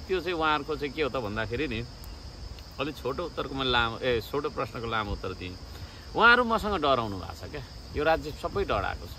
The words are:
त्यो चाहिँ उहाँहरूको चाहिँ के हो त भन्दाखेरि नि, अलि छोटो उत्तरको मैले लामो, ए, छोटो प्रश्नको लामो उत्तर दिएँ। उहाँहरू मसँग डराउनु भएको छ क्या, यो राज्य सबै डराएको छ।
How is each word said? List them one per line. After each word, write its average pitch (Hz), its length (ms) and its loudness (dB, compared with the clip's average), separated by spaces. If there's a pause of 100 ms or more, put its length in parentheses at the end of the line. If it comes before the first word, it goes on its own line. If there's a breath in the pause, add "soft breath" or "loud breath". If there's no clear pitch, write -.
त्यो 185 140 2
चाहिँ 156 180 0
उहाँहरूको 151 380 4
चाहिँ 139 160 -2
के 156 100 0
हो 139 60 4
त 123 80 -2
भन्दाखेरि 110 520 0
नि, 117 180 -2 (920)
अलि 147 120 -2
छोटो 135 320 -4
उत्तरको 139 300 -4
मैले 135 160 2
लामो, 117 280 4
ए, 123 220 4
छोटो 143 300 0
प्रश्नको 127 360 -4
लामो 110 260 0
उत्तर 95 220 -4
दिएँ। 90 220 -8 (600 loud breath)
उहाँहरू 240 280 8
मसँग 214 380 2
डराउनु 117 360 4
भएको 87 280 -8
छ - 40 -10
क्या, 147 120 -8 (340)
यो 143 80 0
राज्य 156 260 4 (120)
सबै 180 220 0
डराएको 92 420 0
छ। - 120 -12